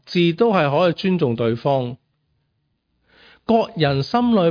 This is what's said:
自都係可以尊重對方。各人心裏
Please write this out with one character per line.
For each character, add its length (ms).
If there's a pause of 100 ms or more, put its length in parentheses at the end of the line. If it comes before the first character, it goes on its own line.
自 280
都 180
係 180
可 200
以 40
尊 240
重 180
對 200
方。 400 (1500)
各 300
人 280
心 320
裏 40 (120)